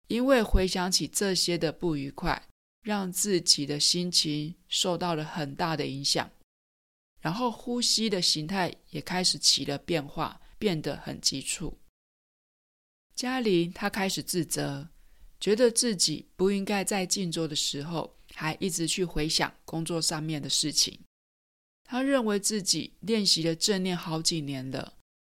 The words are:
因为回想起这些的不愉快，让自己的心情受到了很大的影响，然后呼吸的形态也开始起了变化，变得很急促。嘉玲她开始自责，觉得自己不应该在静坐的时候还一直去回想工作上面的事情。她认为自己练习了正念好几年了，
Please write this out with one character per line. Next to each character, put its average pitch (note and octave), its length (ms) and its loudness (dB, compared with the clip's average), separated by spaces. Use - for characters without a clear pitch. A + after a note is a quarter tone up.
因 A#3+ 200 0
为 B3+ 160 6
回 F#3+ 240 4
想 F#3 240 0
起 D#3+ 160 2
这 G3 260 0
些 E3+ 240 2
的 D#3+ 140 2
不 E3 240 -2
愉 C#3 160 -6
快， - 360 -4
让 G3+ 280 -4
自 F3+ 300 2
己 D3 240 4
的 D3 140 -4
心 F3 320 2
情 D3+ 440 0
受 - 280 0
到 E3+ 200 -2
了 D3+ 100 -4
很 C#3 300 -6
大 E3 200 -2
的 C#3+ 120 -2
影 C3+ 180 -8
响， - 240 0
然 D#3 140 -2
后 A#3+ 160 -2
呼 A#3+ 320 -4
吸 A3+ 260 2
的 F#3+ 140 2
形 D#3 240 2
态 F#3 300 -2
也 D3 100 -8
开 F3+ 220 -2
始 E3+ 160 2
起 - 260 4
了 C#3+ 140 -2
变 D#3 280 -2
化， - 320 -6
变 F#3 200 0
得 C#3 180 -4
很 - 220 -10
急 - 220 -2
促。 - 380 -6
嘉 B3+ 240 -2
玲 F3+ 340 4
她 G3+ 160 -4
开 G3 180 -2
始 D#3+ 160 -2
自 E3+ 220 -2
责， D3 440 -4
觉 G3+ 160 4
得 A#3+ 140 6
自 A3+ 260 2
己 - 400 -2
不 F#3+ 160 4
应 G3 120 0
该 G3 200 -2
在 F#3 220 0
静 F3 260 -2
坐 D#3+ 160 -2
的 D3+ 80 -6
时 - 280 -2
候 D#3+ 340 -6
还 D#3 260 -4
一 F#3+ 100 0
直 E3 180 -2
去 F#3 160 0
回 D#3+ 240 -2
想 D#3 260 0
工 E3 180 -4
作 E3 180 -2
上 D#3+ 200 -2
面 D#3 200 -4
的 C3+ 80 -8
事 D3 220 0
情。 - 280 0
她 B3 180 -4
认 C4+ 240 4
为 G#3 140 2
自 G3+ 240 0
己 - 380 -2
练 G#3+ 220 2
习 E3 200 4
了 E3 120 2
正 F#3 280 2
念 F#3 120 0
好 D#3+ 260 -4
几 D#3+ 200 0
年 C3+ 300 -6
了， - 260 -8